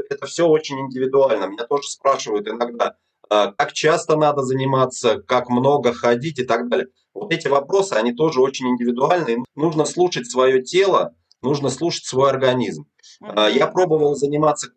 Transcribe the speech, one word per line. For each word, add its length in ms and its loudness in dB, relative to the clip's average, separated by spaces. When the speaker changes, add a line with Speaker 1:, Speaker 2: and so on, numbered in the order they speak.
Speaker 1:
это 160 -6
всё 220 0
очень 320 0
индивидуально. 680 0
Меня 180 -8
тоже 240 -4
спрашивают 580 -2
иногда, 480 -4
э, 280 2
как 160 -2
часто 420 0
надо 280 2
заниматься, 800 0
как 280 0
много 440 2
ходить 460 0
и 60 -2
так 240 -2
далее. 180 -2
Вот 200 -6
эти 160 -4
вопросы, 440 0
они 200 0
тоже 280 0
очень 280 0
индивидуальны. 720 0
Нужно 300 0
слушать 460 -2
своё 300 2
тело, 520 0
нужно 280 -2
слушать 360 -6
свой 260 2
организм. 540 0
Speaker 2:
Мгм. 160 -6
Speaker 1:
Э, 140 4
я 160 2
пробовал 480 2
заниматься 600 0